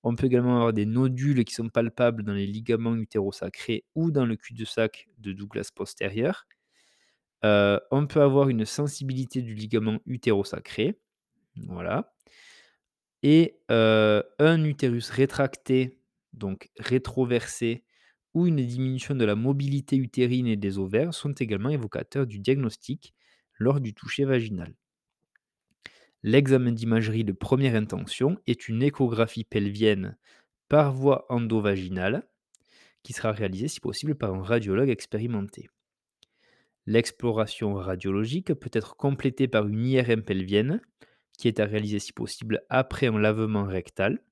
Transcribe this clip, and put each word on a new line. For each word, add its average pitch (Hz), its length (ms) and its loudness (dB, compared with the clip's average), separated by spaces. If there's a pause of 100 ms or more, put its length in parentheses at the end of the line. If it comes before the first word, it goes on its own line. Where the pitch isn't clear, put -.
On 120 120 0
peut 135 120 0
également 123 280 4
avoir 117 180 4
des 104 120 2
nodules 127 580 2
qui - 100 -4
sont 113 140 -4
palpables 117 560 0
dans 104 100 -2
les 98 140 -2
ligaments 113 480 -2
utérosacrés 104 880 -4 (120)
ou 165 160 0
dans 139 140 2
le 117 100 -2
cul-de-sac 110 840 -6
de 104 160 -8
Douglas 101 400 -8
postérieur. 107 720 -6 (960)
Euh, 101 360 4 (120)
on 143 160 2
peut 147 140 2
avoir 139 280 6
une 113 160 0
sensibilité 131 760 -4
du 113 140 -10
ligament 110 500 -2
utérosacré. 120 920 -2 (560)
Voilà. - 580 -6 (1080)
Et, 160 360 6 (100)
euh, 110 540 4 (160)
un 160 240 4
utérus 135 460 -2
rétracté, 131 920 0 (340)
donc 101 460 -10
rétroversé, 120 1040 -2 (500)
ou 170 140 2
une 147 180 2
diminution 131 500 -4
de 123 100 2
la 104 100 2
mobilité 139 600 0
utérine 127 500 0
et 113 80 2
des 98 220 -4
ovaires 107 360 0
sont 143 200 -6
également 107 360 -2
évocateurs 135 560 -4
du 104 140 -10
diagnostic 127 720 -2 (420)
lors 139 260 2
du 110 120 -6
toucher - 300 -4
vaginal. 110 500 -2 (1500)
L'examen 127 480 4
d'imagerie 113 520 0
de 101 80 -2
première 127 440 0
intention 107 720 -2
est - 200 -4
une 113 160 -2
échographie 117 600 0
pelvienne 101 760 0 (500)
par 147 240 4
voie 131 380 2
endovaginale 104 1000 -2 (760)
qui 127 100 -16
sera - 180 -2
réalisée 101 360 -4
si - 120 -10
possible - 360 -4
par 110 180 -4
un 95 100 -6
radiologue 110 460 2
expérimenté. 110 800 -6 (1160)
L'exploration 110 880 0
radiologique 98 800 -4
peut - 200 -8
être - 220 -4
complétée 135 520 -2
par 110 200 0
une 107 180 -2
I 131 160 2
R 117 80 0
M 113 140 2
pelvienne 104 580 -2 (560)
qui - 100 -2
est 110 120 0
à 107 60 4
réaliser 104 340 -4
si - 140 -12
possible - 560 -6
après 131 380 0
un 110 100 0
lavement 107 480 2
rectal. 95 680 -2